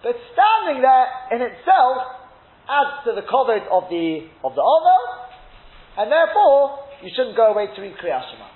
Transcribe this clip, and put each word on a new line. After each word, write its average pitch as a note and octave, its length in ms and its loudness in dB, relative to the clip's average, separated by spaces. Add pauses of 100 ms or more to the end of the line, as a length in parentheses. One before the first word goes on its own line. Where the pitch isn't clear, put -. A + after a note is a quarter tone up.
but A#3+ 100 -4 (220)
standing F#4+ 480 2
there C4 240 6 (260)
in A#3+ 80 -4
itself B3+ 800 0 (480)
adds B3+ 380 -2
to A3 100 -2
the G3+ 80 -10
kavod A3 460 0
of F3+ 180 0
the, E3 400 -6 (160)
of C3 80 -6
the C#3 80 -2
Omer, D#4+ 380 4 (1000)
and A3 140 -4
therefore D#4 760 2 (160)
you F3+ 140 -16
shouldn't A#3+ 240 -4
go A3 160 6
away G#3 180 -4
to G3 80 -16
read G3 160 -16
Kriyas C#3 320 -8
Shema. - 160 -20 (100)